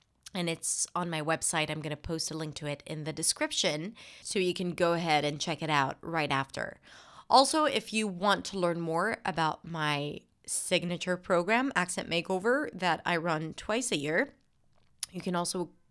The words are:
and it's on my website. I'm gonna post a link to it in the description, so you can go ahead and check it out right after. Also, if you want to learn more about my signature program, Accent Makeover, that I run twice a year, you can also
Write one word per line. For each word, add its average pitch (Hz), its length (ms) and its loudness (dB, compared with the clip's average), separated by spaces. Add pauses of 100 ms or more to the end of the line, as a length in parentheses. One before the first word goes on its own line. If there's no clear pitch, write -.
(340)
and 175 160 0
it's - 460 -2
on 175 160 -2
my 156 100 -2
website. 156 480 0
I'm 156 120 -4
gonna 151 140 -4
post - 360 -4
a - 60 -6
link 156 180 -6
to 156 100 -8
it 143 220 -4
in 151 160 -6
the 156 100 -4
description, 170 800 0 (300)
so - 160 -2
you 180 140 2
can 180 180 -2
go 170 220 4
ahead 160 300 2
and 147 160 -2
check 160 220 -2
it 160 80 -2
out 143 320 2
right 156 300 0
after. - 480 -2 (500)
Also, 277 360 6
if 214 280 0
you 220 140 2
want 180 380 2
to 196 120 -8
learn 170 220 2
more 170 460 0
about 160 380 0
my 147 580 -2 (260)
signature 175 720 0
program, 196 580 2
Accent - 340 -2
Makeover, 190 640 0
that 170 320 0
I 170 120 2
run 160 360 -2
twice 233 380 -4
a 175 60 2
year, 156 360 0 (800)
you 180 100 -10
can 180 140 -2
also 175 340 -2 (220)